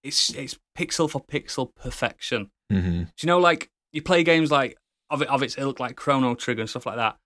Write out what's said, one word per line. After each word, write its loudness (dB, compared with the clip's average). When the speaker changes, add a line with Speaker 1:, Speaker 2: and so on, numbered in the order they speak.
Speaker 1:
It's, 0
it's -10
pixel 0
for -6
pixel -6
perfection. -4
Speaker 2:
Mm-hmm. 2
Speaker 1:
Do -8
you -4
know, 6
like, 2
you -6
play 4
games 4
like 2
of -2
it, -2
of 2
its -6
ilk, -4
like -6
Chrono 2
Trigger -4
and -4
stuff -10
like -6
that. 0